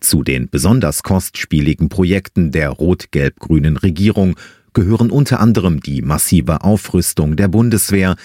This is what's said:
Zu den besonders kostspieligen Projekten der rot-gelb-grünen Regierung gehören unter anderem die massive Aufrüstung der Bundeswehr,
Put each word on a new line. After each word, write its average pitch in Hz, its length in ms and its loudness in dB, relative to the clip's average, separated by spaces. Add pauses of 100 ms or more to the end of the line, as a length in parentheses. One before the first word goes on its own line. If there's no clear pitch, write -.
Zu 76 220 0
den 64 260 -2
besonders 87 540 0
kostspieligen 78 880 -2
Projekten 92 600 0
der 76 200 -2
rot-gelb-grünen 76 1080 -2
Regierung 95 600 0 (360)
gehören 113 380 2
unter 139 300 0
anderem 92 400 2
die 69 220 -6
massive 76 600 0
Aufrüstung 87 720 0
der 98 120 0
Bundeswehr, 98 760 0